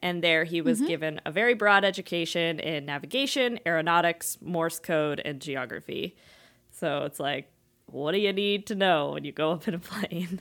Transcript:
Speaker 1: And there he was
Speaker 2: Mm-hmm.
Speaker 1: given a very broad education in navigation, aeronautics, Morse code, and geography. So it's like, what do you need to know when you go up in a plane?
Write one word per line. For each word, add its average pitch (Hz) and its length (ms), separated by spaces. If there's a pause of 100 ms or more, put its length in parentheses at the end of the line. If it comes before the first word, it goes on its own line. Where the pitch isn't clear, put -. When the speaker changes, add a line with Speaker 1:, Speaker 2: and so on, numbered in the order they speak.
Speaker 1:
And 175 200
there 165 220
he 165 160
was 226 200
Speaker 2:
Mm-hmm. 285 60
Speaker 1:
given 156 380
a 165 80
very 233 220
broad 208 280
education 170 800
in 151 240
navigation, 233 840
aeronautics, 170 760
Morse 165 380
code, 151 440
and 143 160
geography. 135 720 (580)
So 143 320
it's 139 140
like, 139 320 (360)
what 143 260
do 196 60
you 202 140
need 202 360
to 214 80
know 165 380
when 147 100
you 147 80
go 156 180
up 170 160
in 185 80
a 170 60
plane? 180 600